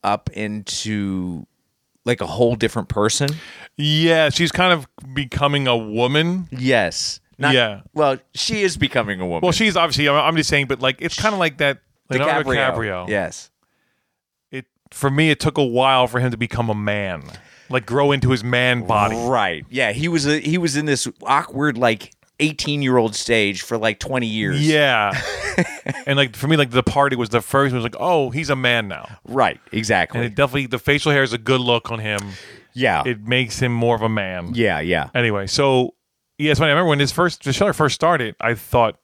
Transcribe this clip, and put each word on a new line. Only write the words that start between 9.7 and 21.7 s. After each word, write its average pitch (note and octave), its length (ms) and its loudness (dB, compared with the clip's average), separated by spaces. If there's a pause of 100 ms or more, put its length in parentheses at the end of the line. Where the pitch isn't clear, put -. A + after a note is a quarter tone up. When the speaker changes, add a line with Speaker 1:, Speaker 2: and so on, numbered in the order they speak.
Speaker 2:
obviously, D3 320 2
I'm, C#3+ 60 4
I'm D3+ 200 2
just D#3 140 0
saying, C#3 180 2
but, B2+ 140 -2
like, C3 200 0
it's E3 180 -6
kinda G#3+ 180 0
like D#3 220 -2
that C#3+ 200 0 (300)
Leonardo C#3+ 400 0
Speaker 1:
DiCaprio. C3 260 0
Speaker 2:
DiCaprio. F#2+ 340 -6
Speaker 1:
Yes. F#2 400 -4 (1000)
Speaker 2:
It, C3 140 -12 (260)
for - 180 -2
me, D#3 220 4
it C#3 80 2
took D3+ 180 -2
a D3 60 2
while B2+ 440 4
for A#2+ 120 -2
him B2+ 120 0
to A2+ 60 -6
become A#2 320 -2
a G#2+ 60 0
man, G2+ 480 -4 (460)
like, B2+ 160 -2
grow C#3+ 260 2
into C3 200 2
his A2+ 120 0
man B2 420 2
body. G#2+ 300 2
Speaker 1:
Right. G#2+ 540 0
Yeah, B2 220 0
he C#3 160 -2
was D#3+ 200 0
a, D3+ 120 2
he D3+ 180 -2
was E3 180 -2
in D3+ 100 -2
this C#3 220 0 (160)
awkward, C#3 540 0